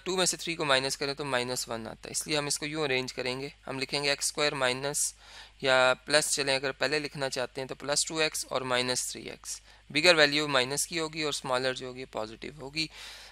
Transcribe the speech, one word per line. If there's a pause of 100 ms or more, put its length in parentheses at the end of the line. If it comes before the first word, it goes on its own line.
टू
में
से
थ्री
को
माइनस
करें
तो
माइनस
वन
आता
है।
इसलिए
हम
इसको
यूँ
अरेंज
करेंगे, (120)
हम
लिखेंगे
एक्स
स्क्वायर
माइनस (500)
या (120)
प्लस
चलें,
अगर
पहले
लिखना
चाहते
हैं
तो
प्लस
टू
एक्स
और
माइनस
थ्री
एक्स। (300)
बिगर
वैल्यू
माइनस
की
होगी
और
स्मॉलर
जो
होगी
पॉजिटिव
होगी। (420)